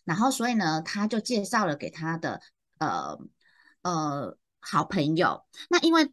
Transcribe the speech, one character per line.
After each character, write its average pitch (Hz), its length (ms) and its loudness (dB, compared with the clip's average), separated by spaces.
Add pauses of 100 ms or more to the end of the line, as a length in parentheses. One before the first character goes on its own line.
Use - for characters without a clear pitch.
然 170 120 -2
后 254 140 4
所 247 180 -2
以 247 60 0
呢， 165 280 2
他 208 240 -2
就 220 120 0
介 214 240 0
绍 214 220 0
了 151 100 0
给 160 160 -8
他 165 280 -4
的， 139 220 -6 (380)
呃， 80 400 -4 (640)
呃， 147 540 -4 (240)
好 156 240 0
朋 156 320 0
友。 143 280 0 (260)
那 349 100 6
因 330 140 4
为 311 180 4